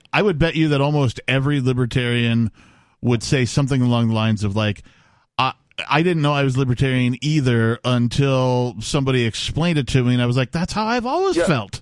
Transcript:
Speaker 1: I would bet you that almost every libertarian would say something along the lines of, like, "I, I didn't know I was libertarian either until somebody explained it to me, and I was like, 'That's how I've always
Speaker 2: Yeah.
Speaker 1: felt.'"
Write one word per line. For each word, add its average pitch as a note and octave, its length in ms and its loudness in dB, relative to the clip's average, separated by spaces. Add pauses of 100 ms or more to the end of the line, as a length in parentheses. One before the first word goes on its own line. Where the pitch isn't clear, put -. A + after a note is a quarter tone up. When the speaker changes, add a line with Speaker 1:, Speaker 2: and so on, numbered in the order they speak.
(140)
Speaker 1:
I D3+ 80 2
would G3 160 0
bet D#3+ 180 2
you D#3+ 140 2
that C#3+ 100 2
almost C#3+ 480 0
every C3+ 320 0
libertarian A#2+ 920 0 (500)
would A#2 220 0
say C3 200 0
something C3 380 0
along A#2+ 280 2
the A2+ 40 0
lines A2 300 0
of, G2 120 -2
like, G#2+ 280 -2 (560)
"I, C3 140 0 (360)
I D3 140 2
didn't E3+ 180 0
know D3 120 2
I C#3+ 100 0
was C3 120 0
libertarian B2+ 640 0
either B2 640 2
until B2 960 0
somebody C3 460 0
explained D#3 540 -2
it B2 80 -2
to B2+ 160 2
me, B2 100 2
and B2 80 2
I A#2+ 60 0
was A#2+ 100 0
like, C3 140 -2
'That's E3+ 220 -4
how G#3+ 120 -2
I've A#3 220 -2
always F4 280 0
Speaker 2:
Yeah. E4 120 0
Speaker 1:
felt.'" A2+ 340 -4